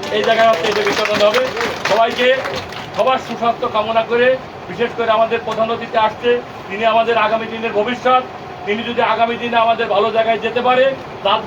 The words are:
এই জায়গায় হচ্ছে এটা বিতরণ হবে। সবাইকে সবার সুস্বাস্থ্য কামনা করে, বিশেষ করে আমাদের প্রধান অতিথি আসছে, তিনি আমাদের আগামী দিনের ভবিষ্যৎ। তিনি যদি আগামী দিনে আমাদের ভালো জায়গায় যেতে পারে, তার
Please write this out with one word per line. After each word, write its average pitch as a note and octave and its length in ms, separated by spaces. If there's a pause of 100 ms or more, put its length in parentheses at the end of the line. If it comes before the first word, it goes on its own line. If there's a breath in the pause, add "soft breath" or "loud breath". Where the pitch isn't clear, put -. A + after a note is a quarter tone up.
(120)
এই G#3+ 100
জায়গায় A3+ 260
হচ্ছে A3 200
এটা G#3 120
বিতরণ G#3 480
হবে। B3 180 (420)
সবাইকে A#3 480 (600)
সবার B3 220
সুস্বাস্থ্য A#3 500
কামনা A3+ 340
করে, A#3+ 340 (320)
বিশেষ A3 280
করে A3+ 140
আমাদের A3+ 340
প্রধান A3+ 260
অতিথি A#3 260
আসছে, A#3+ 440 (300)
তিনি G3+ 140
আমাদের A3+ 340
আগামী A3 280
দিনের A3+ 260
ভবিষ্যৎ। B3 500 (440)
তিনি G#3+ 160
যদি A#3 200
আগামী A3+ 340
দিনে A#3 200
আমাদের A3+ 300
ভালো G#3 240
জায়গায় A3+ 280
যেতে A3+ 220
পারে, B3+ 340 (280)
তার A3 240